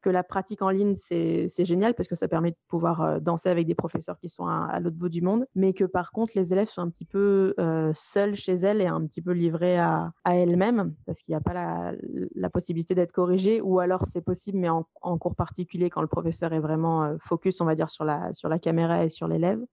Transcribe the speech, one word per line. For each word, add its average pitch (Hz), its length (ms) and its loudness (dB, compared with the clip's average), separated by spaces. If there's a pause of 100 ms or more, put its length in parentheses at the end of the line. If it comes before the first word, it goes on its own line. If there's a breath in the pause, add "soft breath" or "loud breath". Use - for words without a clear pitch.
que 196 100 0
la 180 120 2
pratique 190 400 -6
en 190 80 2
ligne, 196 260 2
c'est, 170 520 -2
c'est 180 160 0
génial 190 300 2
parce 180 140 -6
que 180 60 -4
ça 170 140 -4
permet 165 240 0
de - 40 -12 (120)
pouvoir, 170 340 0
euh, 156 180 0
danser 165 280 0
avec 170 180 2
des 165 80 0
professeurs 170 440 -6
qui 175 100 -14
sont 175 180 -8
à, 165 240 -2
à 175 100 -2
l'autre 170 160 -2
bout 170 120 -2
du 170 140 -2
monde, 220 320 2
mais 190 180 4
que 190 120 2
par 180 280 -2
contre, 220 240 -2
les 185 160 0
élèves 202 160 2
sont - 140 -8
un 175 60 -2
petit 170 160 -12
peu, 196 540 2
euh, 160 360 2
seuls 202 420 0
chez 190 180 -2
elles 202 260 2
et 185 60 2
un 160 200 0
petit 165 160 -10
peu 180 100 -2
livrés 175 460 2
à, 165 340 2 (120)
à 180 120 4
elles-mêmes 180 580 2 (120)
parce - 160 -8
qu'il 165 100 -6
n'y 156 40 0
a 151 40 -2
pas 175 140 -2
la, 175 380 -4 (420)
la 180 160 -4
possibilité 170 440 -2
d'être 175 180 2
corrigées 185 480 2
ou 185 200 2
alors 180 260 0
c'est 175 160 -6
possible, 190 360 -4
mais 175 100 0
en, 165 180 0 (160)
en 175 160 -2
cours - 160 -2
particulier 175 560 -2
quand 160 120 -6
le 156 60 0
professeur 165 440 -2
est 160 80 0
vraiment, 160 440 0
euh, 151 160 -2
focus, - 400 -2
on 170 40 2
va 160 100 4
dire, 160 160 -2
sur - 140 -8
la, 151 300 -2
sur - 140 -6
la 160 100 0
caméra 165 460 2
et 160 60 0
sur 165 180 -8
l'élève. 170 320 0 (120)